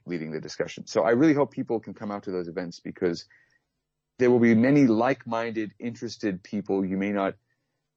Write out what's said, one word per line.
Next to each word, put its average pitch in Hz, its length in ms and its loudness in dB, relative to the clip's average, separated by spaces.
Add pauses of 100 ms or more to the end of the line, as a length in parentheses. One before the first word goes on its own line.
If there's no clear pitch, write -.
leading 78 260 -6
the 78 80 -6
discussion. - 460 -10
So - 160 0
I - 80 2
really 143 240 4
hope 139 180 0
people 117 280 -4
can 101 140 -14
come 107 160 -10
out 101 140 -8
to 101 60 -8
those 90 180 -6
events 85 320 -10
because 85 460 -4 (920)
there 123 120 4
will 123 100 6
be 117 140 6
many 135 320 6
like-minded, 113 920 0
interested 107 640 -6
people. 98 420 -2
You 92 120 -4
may 98 160 -2
not 98 220 -2 (640)